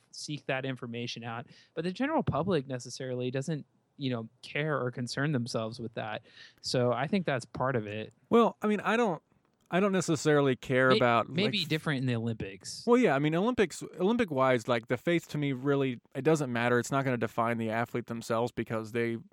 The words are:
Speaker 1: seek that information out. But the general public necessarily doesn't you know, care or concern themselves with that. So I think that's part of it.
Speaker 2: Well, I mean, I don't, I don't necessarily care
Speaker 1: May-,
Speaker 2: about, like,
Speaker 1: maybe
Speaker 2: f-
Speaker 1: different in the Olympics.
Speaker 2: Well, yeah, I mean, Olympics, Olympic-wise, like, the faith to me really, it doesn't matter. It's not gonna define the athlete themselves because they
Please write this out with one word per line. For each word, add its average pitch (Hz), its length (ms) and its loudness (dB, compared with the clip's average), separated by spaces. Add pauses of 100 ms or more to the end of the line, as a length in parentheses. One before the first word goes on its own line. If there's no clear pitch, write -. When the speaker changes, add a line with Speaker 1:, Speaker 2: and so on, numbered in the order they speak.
(100)
Speaker 1:
seek - 340 -10
that 135 220 -2
information 120 580 -8
out. 117 220 -10 (280)
But 165 100 -4
the 185 80 -4
general 277 300 -2
public 147 460 0
necessarily 127 600 -6
doesn't 135 340 -4 (360)
you 131 100 -2
know, 113 180 -4 (140)
care 147 400 -2
or 123 80 -2
concern 135 420 -2
themselves 113 460 -4
with 113 160 -10
that. 110 280 -8 (400)
So 123 300 2
I 120 140 -2
think 190 200 -2
that's 131 180 -2
part 127 320 -2
of 107 100 -4
it. 107 260 -8 (180)
Speaker 2:
Well, 226 320 4
I 208 40 0
mean, 208 160 0
I 202 140 0
don't, 220 240 0 (500)
I 175 100 2
don't 202 120 2
necessarily 147 640 4
care 131 320 2
Speaker 1:
May-, 131 80 6
Speaker 2:
about, 120 320 4
like, 127 80 -10
Speaker 1:
maybe 196 260 0
Speaker 2:
f- 151 60 -8
Speaker 1:
different 156 320 -2
in 131 60 -2
the 123 100 2
Olympics. 107 720 -6
Speaker 2:
Well, 240 120 6
yeah, 196 160 4
I 135 60 4
mean, 151 140 2
Olympics, 196 480 0 (180)
Olympic-wise, 151 640 2
like, 117 220 0
the 127 80 0
faith 170 320 0
to 151 100 -4
me 143 140 0
really, 135 480 0 (140)
it 131 100 -6
doesn't 147 280 2
matter. 120 260 2
It's 117 120 0
not 139 140 0
gonna 131 140 0
define 117 400 0
the 113 120 -2
athlete 117 360 -4
themselves 117 460 -2
because 110 400 -4
they 117 260 0 (140)